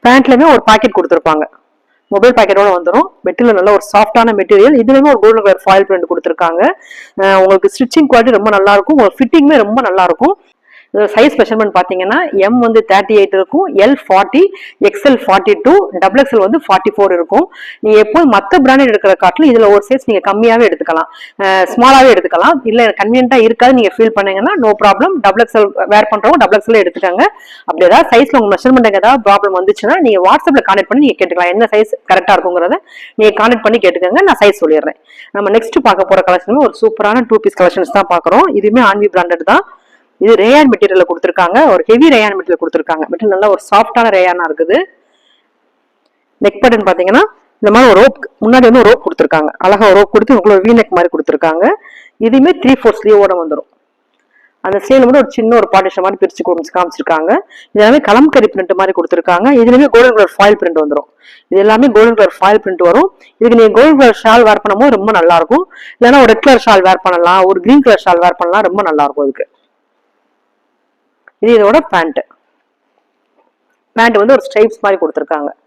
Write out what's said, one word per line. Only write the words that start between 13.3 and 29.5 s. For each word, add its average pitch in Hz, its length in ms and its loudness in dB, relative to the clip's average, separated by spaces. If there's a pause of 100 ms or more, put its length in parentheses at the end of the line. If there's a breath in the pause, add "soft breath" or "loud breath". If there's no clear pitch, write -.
இருக்கும், 311 460 -4
எல் 269 120 2 (100)
ஃபார்ட்டி, 202 360 0 (460 loud breath)
எக்ஸ் - 220 -4
எல் 247 160 0
ஃபார்ட்டி 339 280 0 (120)
டூ, 294 80 4 (260)
டபுள் 190 220 0
எக்ஸ் 277 140 -2
எல் 202 100 2
வந்து 226 200 -2
ஃபார்ட்டி 196 300 -2
ஃபோர் 196 220 0
இருக்கும். 196 280 -2 (380 loud breath)
நீங்க 214 200 2
எப்போதும் 285 300 0
மத்த 202 300 0
பிராண்டட் 262 280 2
எடுக்கிற 202 220 0 (100)
காட்டிலும் 277 280 0
இதுல 226 240 2
ஒரு 202 140 0
சைஸ் 262 200 -4
நீங்க 196 120 -2 (100)
கம்மியாவே 226 380 0
எடுத்துக்கலாம், 165 380 -6 (360 loud breath)
அஹ், 190 300 0
ஸ்மாலாவே 262 400 4
எடுத்துக்கலாம். 190 440 0 (140)
இல்ல 233 140 0
எனக்கு 208 180 -4
கன்வீனியன்ட்டா 247 440 0
இருக்காது 247 320 2
நீங்க 202 180 0
ஃபீல் 226 200 0
பண்ணீங்கன்னா, 196 360 -4 (120)
no 214 60 2 (120)
problem. 208 280 -2 (140)
டபுள் 202 200 0
எக்ஸ் 226 140 -6
எல் 202 120 -4 (220)
வேர் 214 180 0
பண்றவங்க 220 320 -2
டபுள் 196 160 0
எக்ஸ் 226 120 -6
எல் 220 120 2
எடுத்துக்கோங்க. 180 420 -4 (440 loud breath)
அப்படி 175 220 -2
ஏதாவது 269 220 2
சைஸ்ல 262 280 0
உங்க 202 140 -2
மெஷர்மெண்ட்டுக்கு 226 480 0
ஏதாவது 254 160 2 (100)
ப்ராப்ளம் 202 300 0